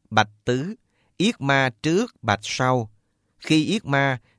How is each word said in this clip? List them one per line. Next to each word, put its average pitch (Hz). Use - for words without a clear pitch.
bạch 110
tứ, 147
yết 220
ma 135
trước, 185
bạch 104
sau. 127
Khi 156
yết 202
ma, 139